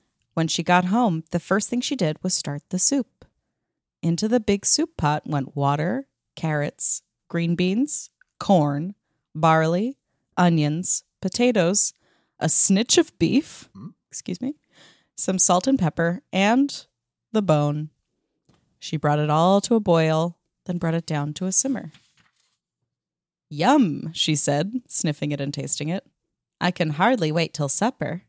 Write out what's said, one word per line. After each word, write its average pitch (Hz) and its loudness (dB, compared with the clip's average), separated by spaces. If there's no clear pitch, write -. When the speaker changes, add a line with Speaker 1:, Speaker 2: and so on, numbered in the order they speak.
Speaker 1:
When 165 0
she - -4
got 180 4
home, 190 0
the 170 0
first 202 -2
thing 247 -2
she - -4
did 156 -2
was 185 -2
start 143 -6
the 185 -4
soup. - -2
Into 170 0
the 240 2
big 202 -2
soup - 0
pot 151 -2
went 139 -4
water, 156 -2
carrots, - -4
green 170 -2
beans, 196 -2
corn, 160 2
barley, 165 0
onions, 165 0
potatoes, 202 0
a 165 -2
snitch - 4
of - 0
beef, - 0
Speaker 2:
Hmm? 127 -16
Speaker 1:
excuse - -10
me, 262 -6
some 185 -2
salt 180 4
and 269 2
pepper, 170 0
and 226 2
the 220 2
bone. 151 2
She - -8
brought 147 0
it 151 0
all 180 4
to - 0
a 220 4
boil, 165 2
then 175 -4
brought 165 -2
it 165 -4
down 147 -4
to 185 -6
a 190 -4
simmer. 233 -2
"Yum," 170 2
she - -2
said, 165 -2
sniffing 151 -4
it 143 -6
and 139 -6
tasting 143 -6
it. 190 -6
"I 180 0
can 165 -2
hardly 175 0
wait 160 -2
till 143 -2
supper." - -4